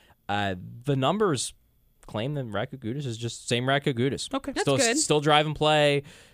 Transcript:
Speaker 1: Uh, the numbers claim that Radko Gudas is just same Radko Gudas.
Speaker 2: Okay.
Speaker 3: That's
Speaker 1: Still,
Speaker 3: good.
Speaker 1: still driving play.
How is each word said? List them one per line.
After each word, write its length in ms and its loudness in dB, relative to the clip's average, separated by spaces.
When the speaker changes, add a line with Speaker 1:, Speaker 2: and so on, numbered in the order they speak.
Speaker 1:
Uh, 260 -2
the 120 0
numbers 560 0
claim 280 -4
that 140 -6
Radko 300 -4
Gudas 280 -6
is 120 -6
just 300 -8
same 160 0
Radko 300 0
Gudas. 380 -2
Speaker 2:
Okay. 200 -6
Speaker 3:
That's 100 -2
Speaker 1:
Still, 140 2
Speaker 3:
good. 220 2
Speaker 1:
still 220 2
driving 340 4
play. 480 4